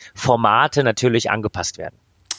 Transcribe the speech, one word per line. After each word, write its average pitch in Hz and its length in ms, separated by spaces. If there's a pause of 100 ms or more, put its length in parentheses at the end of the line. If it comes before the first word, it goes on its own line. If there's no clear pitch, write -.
(140)
Formate 120 720
natürlich 117 480
angepasst 104 460
werden. 82 180 (420)